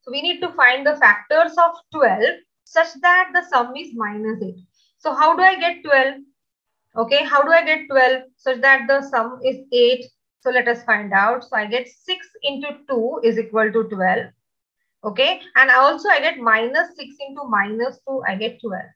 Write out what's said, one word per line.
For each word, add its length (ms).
So 120
we 100
need 180
to 120
find 340
the 100
factors 640
of 140
twelve 460
such 240
that 320
the 160
sum 260
is 180
minus 480
eight. 220
So 180
how 220
do 60
I 140
get 280
twelve? 360
Okay, 280
how 180
do 100
I 120
get 240
twelve 340
such 260
that 260
the 140
sum 420
is 140
eight? 340
So 100
let 180
us 160
find 280
out. 320
So 120
I 100
get 220
six 380
into 360
two 340
is 160
equal 340
to 120
twelve. 420
Okay, 380
and 140
also 400
I 100
get 180
minus 560
six 200
into 180
minus 640
two, 220
I 60
get 260
twelve. 360